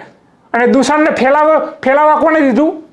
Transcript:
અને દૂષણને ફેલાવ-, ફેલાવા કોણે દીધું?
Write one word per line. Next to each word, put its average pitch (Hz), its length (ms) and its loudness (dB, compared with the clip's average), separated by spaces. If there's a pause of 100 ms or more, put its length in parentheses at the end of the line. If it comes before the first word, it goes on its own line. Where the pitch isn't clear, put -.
(520)
અને 240 140 0
દૂષણને 277 440 0
ફેલાવ-, 294 560 0 (180)
ફેલાવા 294 320 2
કોણે 320 240 0
દીધું? 277 420 -2 (100)